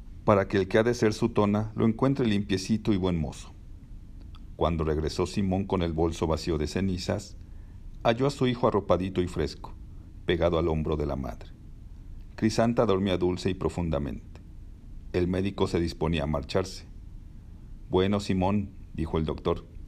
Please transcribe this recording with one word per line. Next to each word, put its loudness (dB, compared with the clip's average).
para 6
que 2
el 4
que 4
ha 8
de 4
ser 4
su 2
Tona 2
lo 4
encuentre 4
limpiecito 2
y 2
buen 2
mozo". -6
Cuando 2
regresó 0
Simón 0
con 0
el 0
bolso 0
vacío 0
de 0
cenizas, -2
halló 4
a 0
su 0
hijo 2
arropadito 2
y 2
fresco, -4
pegado 4
al 2
hombro 0
de 0
la -2
madre. -8
Crisanta 4
dormía 4
dulce 0
y 2
profundamente. -4
El 2
médico 2
se 0
disponía 0
a -2
marcharse. -2
"Bueno, 4
Simón", 2
dijo -2
el 2
doctor, -2